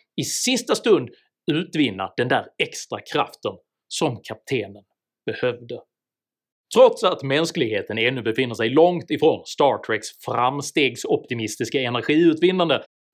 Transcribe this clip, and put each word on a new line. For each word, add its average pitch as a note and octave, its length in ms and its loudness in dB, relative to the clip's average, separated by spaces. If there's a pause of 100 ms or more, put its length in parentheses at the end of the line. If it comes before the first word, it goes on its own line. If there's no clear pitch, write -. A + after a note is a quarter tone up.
(220)
i - 20 -4
sista - 520 -2
stund D#3 340 2 (420)
utvinna B2 680 -2
den A#2+ 100 0
där A#2+ 180 0 (180)
extra - 360 -8 (140)
kraften A2+ 400 -4 (340)
som C#3+ 360 -4
kaptenen G2+ 600 -8 (420)
behövde. B2 540 -6 (960)
Trots A3+ 280 6
att E3 200 0
mänskligheten C3+ 720 -2
ännu A#2+ 240 0
befinner A#2 320 -2
sig A2+ 160 -2
långt E3 420 2
ifrån D3 340 0
Star C3 400 2
Treks A2 220 -4 (180)
framstegsoptimistiska B2 1600 -2
energiutvinnande D#3+ 1000 2 (300)